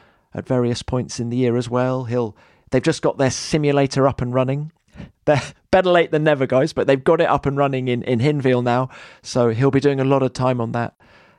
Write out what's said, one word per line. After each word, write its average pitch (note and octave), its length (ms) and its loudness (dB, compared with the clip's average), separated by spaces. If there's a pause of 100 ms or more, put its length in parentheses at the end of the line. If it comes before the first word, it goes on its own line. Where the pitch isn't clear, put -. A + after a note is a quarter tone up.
(340)
at - 120 -8
various B2 360 -2
points - 360 -6
in A#2 120 -6
the A#2+ 60 -4
year A#2+ 200 2
as A#2 140 -4
well. B2+ 340 -2
He'll, A#2 320 -4 (340)
they've C3 120 2
just - 180 -2
got - 160 -2
their E3 140 2
simulator C#3+ 760 0
up C3 140 0
and B2 140 -4
running. C3+ 360 -2 (540)
They're D3 180 2 (280)
better F#3 200 4
late E3+ 200 4
than D#3 140 0
never, C#3 220 2
guys, C3+ 280 0
but G2+ 120 0
they've C3+ 160 2
got E3 200 2
it D#3 60 2
up C#3 180 0
and C#3 100 -2
running C3+ 320 0
in, B2 140 -2
in B2 160 0
Hinwil C3 440 2
now. B2 280 0 (320)
So A#2+ 260 0
he'll A#2+ 220 2
be C3+ 100 2
doing C#3 200 2
a C3+ 40 0
lot C3+ 180 2
of B2+ 120 -2
time B2+ 260 0
on A#2 120 -4
that A#2 220 -6 (440)